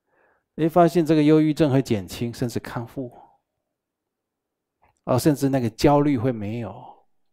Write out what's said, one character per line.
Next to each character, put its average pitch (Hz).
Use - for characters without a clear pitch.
你 160
发 170
现 165
这 160
个 151
忧 156
郁 156
症 151
会 131
减 101
轻， 120
甚 127
至 104
康 120
复。 127
哦， 123
甚 151
至 139
那 135
个 117
焦 147
虑 143
会 127
没 110
有。 113